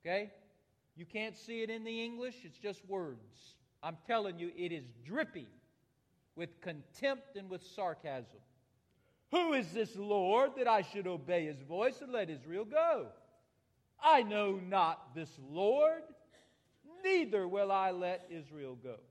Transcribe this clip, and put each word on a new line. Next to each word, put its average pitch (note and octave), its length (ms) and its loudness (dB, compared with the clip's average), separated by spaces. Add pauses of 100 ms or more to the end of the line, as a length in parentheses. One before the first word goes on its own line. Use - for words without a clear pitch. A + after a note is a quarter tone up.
Okay? G3+ 260 -2 (640)
You E3+ 100 -18
can't A3 300 -8
see A3+ 260 -10
it A3 80 -4
in A3+ 140 -8
the A3+ 200 -6
English, A#3 400 -10
it's D#3 140 -20
just G3+ 280 -10
words. D3+ 680 -10 (260)
I'm D#3+ 140 -8 (100)
telling G#3 320 0
you, E3+ 180 -6
it F3 160 -6
is D3+ 120 -8 (200)
dripping F3+ 420 -6 (920)
with E3+ 240 -10
contempt G3 760 -6
and G3 120 -12
with F#3 140 -10 (120)
sarcasm. D3+ 640 -6 (920)
Who E4 240 2
is G#3+ 180 0
this G#3+ 240 -4
Lord G#3 640 2
that B3 100 2
I A3 140 6
should G3 240 -6
obey E3+ 400 0
his D3 160 -8
voice F3+ 400 -2
and C4 100 -14
let G#3 180 -2
Israel D#3+ 340 -8
go? D4 420 2 (960)
I D4 200 10
know G3+ 460 0
not E3 460 2
this D#3 160 -8 (200)
Lord, C#4 520 4 (1000)
neither C4 460 2
will G3 240 0
I F#3+ 200 4
let F3+ 380 -4
Israel D3 520 -12
go. A#2+ 140 -12 (140)